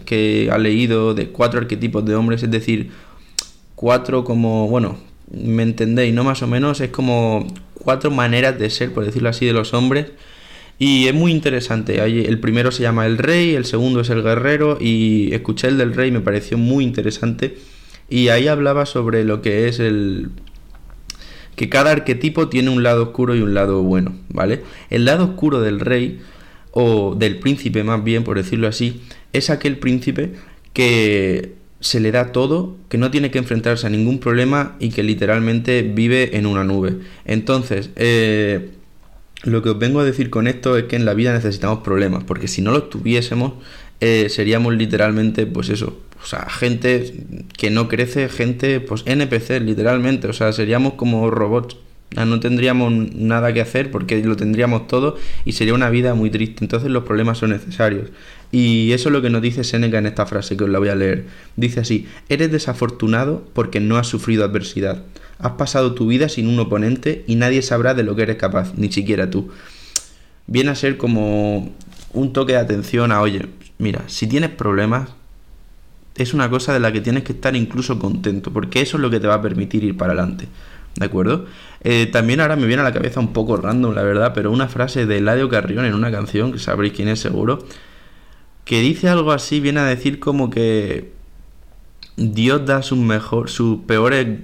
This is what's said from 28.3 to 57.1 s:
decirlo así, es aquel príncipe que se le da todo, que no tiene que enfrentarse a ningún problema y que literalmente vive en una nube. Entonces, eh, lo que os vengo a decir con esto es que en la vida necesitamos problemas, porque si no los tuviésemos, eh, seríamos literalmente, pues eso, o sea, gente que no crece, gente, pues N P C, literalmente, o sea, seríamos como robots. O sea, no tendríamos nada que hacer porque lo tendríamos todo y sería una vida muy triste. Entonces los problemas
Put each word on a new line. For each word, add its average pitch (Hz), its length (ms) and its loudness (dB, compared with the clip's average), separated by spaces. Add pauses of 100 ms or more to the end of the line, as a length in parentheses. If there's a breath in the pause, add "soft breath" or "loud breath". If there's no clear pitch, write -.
decirlo 107 320 0
así, 120 320 -4 (320 loud breath)
es 135 160 0
aquel 143 300 0
príncipe 127 560 0 (400 loud breath)
que 107 800 2 (260)
se - 200 -2
le 110 120 2
da 123 200 0
todo, 156 440 -2 (120)
que 117 100 -2
no 127 120 2
tiene 143 200 0
que 131 80 -2
enfrentarse 117 480 0
a 107 40 -2
ningún 110 280 2
problema 131 640 0
y 117 100 -2
que 107 120 -2
literalmente 113 800 2
vive 117 540 2
en 104 100 2
una 98 180 2
nube. 95 340 0 (260 loud breath)
Entonces, 117 720 -2
eh, 107 720 2 (760)
lo 113 180 2
que 113 80 0
os 104 80 0
vengo 127 220 2
a 147 40 4
decir 131 260 0
con 113 160 0
esto 127 300 0
es 120 80 2
que 120 120 -4
en 120 80 2
la 104 100 4
vida 120 180 2
necesitamos 107 480 0
problemas, 95 440 0
porque 95 240 -4
si - 140 -4
no 101 80 2
los 143 180 0
tuviésemos, 120 640 -2 (460 loud breath)
eh, 113 300 4
seríamos 113 440 2
literalmente, 110 720 2
pues 120 220 -4
eso, 110 320 -4 (220)
o - 40 -16
sea, - 220 -8
gente 123 960 -2 (140)
que 107 120 -2
no 113 160 2
crece, 123 440 -2
gente, 127 500 0
pues 110 240 -6
N 139 220 0
P 123 140 0
C, 131 200 -2
literalmente, 123 640 0
o 113 60 -2
sea, 110 200 0
seríamos 117 420 0
como 113 360 2
robots. 113 460 0 (360)
O - 20 -10
sea, 113 120 0
no 113 140 2
tendríamos 123 520 2 (220)
nada 117 380 2
que 117 80 0
hacer 131 300 -2
porque 107 320 -2
lo 110 140 2
tendríamos 110 500 0
todo 135 300 0 (280 loud breath)
y - 80 0
sería 113 220 2
una 123 160 2
vida 123 240 2
muy 110 160 2
triste. 110 340 -4
Entonces 123 260 -2
los 123 140 0
problemas 113 340 0